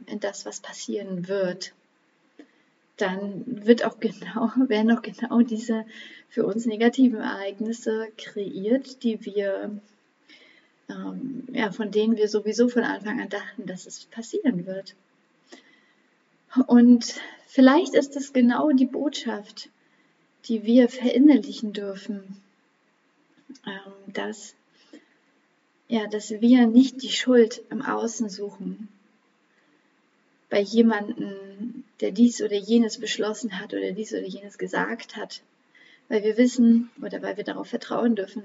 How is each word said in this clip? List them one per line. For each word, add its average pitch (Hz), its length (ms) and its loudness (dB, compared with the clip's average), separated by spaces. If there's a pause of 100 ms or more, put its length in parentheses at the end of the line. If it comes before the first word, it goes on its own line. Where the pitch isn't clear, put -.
in 208 120 -8
das, 202 280 -8
was - 140 -12
passieren 190 680 -8
wird, 185 440 -4 (1200)
dann 196 480 -4 (220)
wird 226 180 6
auch 226 140 -6
genau, 220 560 -6
<laughs> 254 140 2
werden 220 280 2
auch 240 60 -4
genau 226 380 -2
diese 220 440 -2 (440)
für - 180 -4
uns 233 200 -4
negativen 226 540 2
Ereignisse 220 960 -6
kreiert, 202 840 -4
die 220 220 -2
wir, 202 560 -6 (1080)
ähm, 190 640 -10
ja, 214 200 -4
von 208 180 -8
denen 214 260 2
wir 214 120 0
sowieso 214 400 0
von 240 160 0
Anfang 196 360 -6
an 196 80 -8
dachten, 202 380 -12
dass 180 200 -12
es - 200 -20
passieren 233 600 -4
wird. 190 280 -12 (1700)
Und 240 540 8 (260)
vielleicht 269 480 6
ist 285 220 0
es - 160 -10
genau 254 380 2
die 262 160 4
Botschaft, 240 840 -8 (760)
die 220 180 -2
wir 233 240 8
verinnerlichen 240 840 4
dürfen, 196 680 -10 (1300)
ähm, 196 460 -16
dass, 202 420 -10 (1300)
ja, 214 180 -2
dass 214 240 -8
wir 233 360 6
nicht 254 360 4
die - 100 -8
Schuld 233 580 4
im - 120 -8
Außen 214 460 -4
suchen, 196 600 -12 (1600)
bei 208 80 2
jemandem, 208 1200 -2 (200)
der 208 80 0
dies 226 320 4
oder 208 140 -2
jenes 220 420 2
beschlossen 214 600 -6
hat 208 140 -12
oder 196 200 -4
dies 214 200 -10
oder 190 140 -6
jenes 196 320 -14
gesagt 190 580 -6
hat, 202 240 -14 (720)
weil 214 140 0
wir 214 120 0
wissen 233 540 4 (100)
oder 196 220 -12
weil 190 160 -8
wir 196 60 -8
darauf 196 240 -8
vertrauen 233 480 -2
dürfen, 196 280 -8